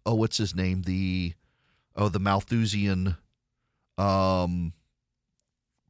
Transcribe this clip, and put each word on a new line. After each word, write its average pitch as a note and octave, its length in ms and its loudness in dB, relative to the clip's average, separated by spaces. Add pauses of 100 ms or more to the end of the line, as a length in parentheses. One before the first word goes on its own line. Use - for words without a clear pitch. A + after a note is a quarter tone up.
oh, A2+ 80 2
what's A2 220 0
his G2 180 -2
name? F#2 260 0
The, F#2 520 -2 (600)
oh, G#2 140 0
the F#2+ 100 -2
Malthusian, G2 1000 0 (800)
um, F#2 760 0 (1160)